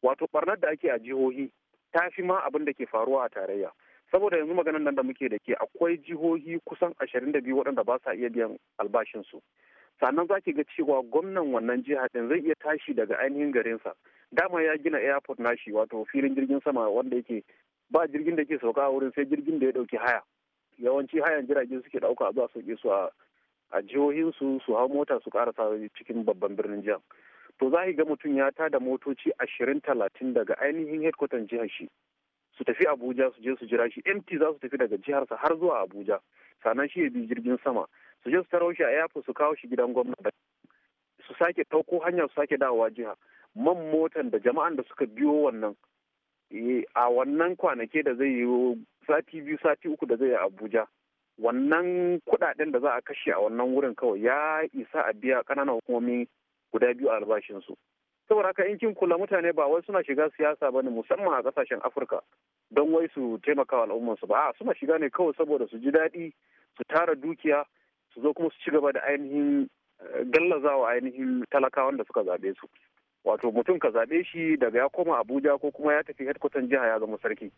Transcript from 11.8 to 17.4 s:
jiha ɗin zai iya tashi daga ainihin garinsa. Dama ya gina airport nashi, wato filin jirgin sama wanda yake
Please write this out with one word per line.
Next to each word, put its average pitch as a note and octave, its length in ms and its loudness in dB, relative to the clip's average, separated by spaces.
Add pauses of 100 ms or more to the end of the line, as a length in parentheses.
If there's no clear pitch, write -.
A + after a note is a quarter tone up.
jiha C3 300 -2
ɗin A#2+ 160 -2
zai E3 100 2
iya D#3 240 0
tashi D3+ 300 -4
daga A2 260 0
ainihin C#3+ 320 -2
garinsa. A2+ 400 -2 (400)
Dama E3+ 320 2
ya D#3 140 2
gina D3+ 200 -2
airport C3+ 420 0
nashi, A#2 320 -2
wato A2 360 0
filin C3+ 280 0
jirgin C4 280 0
sama A#3+ 260 0
wanda B2 280 0
yake A#2 260 -6 (480)